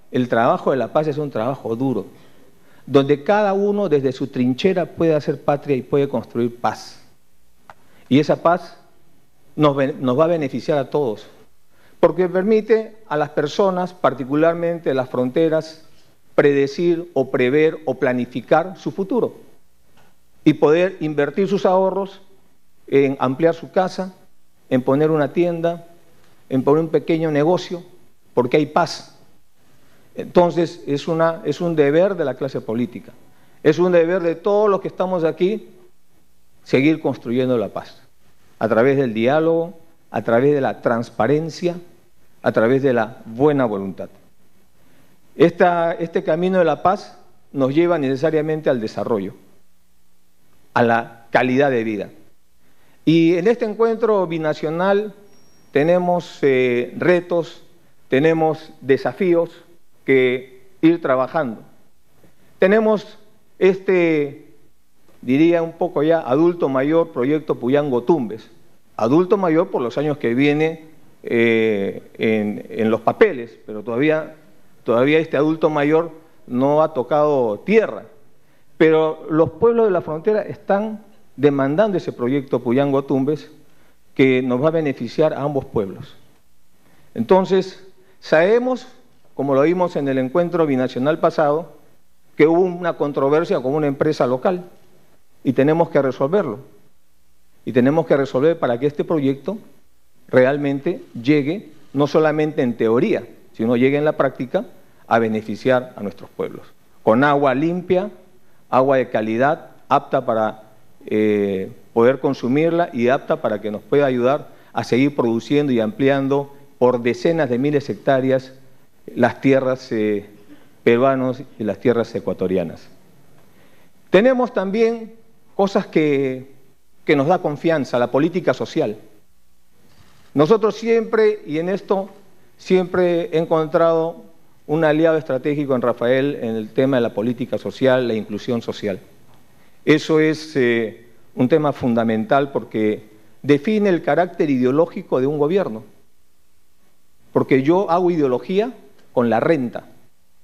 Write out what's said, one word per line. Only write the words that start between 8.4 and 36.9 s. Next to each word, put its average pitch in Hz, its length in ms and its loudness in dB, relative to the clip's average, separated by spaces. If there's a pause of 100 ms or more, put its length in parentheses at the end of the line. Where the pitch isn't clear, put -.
paz 175 340 0 (800)
nos 147 220 2
ben-, 135 240 -2
nos 123 180 0
va 160 60 4
a 160 40 2
beneficiar 151 500 -2
a 135 120 -6
todos, 123 360 -4 (720)
porque 170 280 2
permite 220 680 0 (100)
a 147 100 -6
las 147 140 -2
personas, 180 640 -2
particularmente 160 960 0
de 139 60 0
las 127 140 -2
fronteras, 156 760 -2 (480)
predecir 151 800 2
o 131 160 0
prever 147 540 2
o 127 100 -4
planificar 131 840 -2
su 175 120 -8
futuro 190 440 -4 (1080)
y 151 100 4
poder 170 460 2
invertir 151 460 -2
sus 196 200 0
ahorros 190 560 0 (640)
en 139 340 2
ampliar 151 340 0
su 139 160 -14
casa, 185 440 -4 (560)
en 127 120 2
poner 143 280 2
una 147 220 0
tienda, 170 540 -2 (640)
en 131 140 0
poner 147 220 2
un 160 60 -6
pequeño 160 400 0
negocio, 170 520 0 (500)
porque 127 240 0
hay 151 100 0
paz. - 520 -4 (960)
Entonces, 170 720 0
es 143 220 -4
una, 165 360 0
es 147 160 -4
un 170 160 -4
deber 160 400 2
de 160 80 -4
la 127 100 -4
clase 131 280 -8
política, 113 500 -6 (500)
es 151 160 2
un 180 140 2
deber 170 300 2
de 165 120 0
todos 208 360 2
los 190 100 0
que 180 80 -8
estamos 185 360 -4
aquí 180 440 -2 (960)
seguir 151 360 2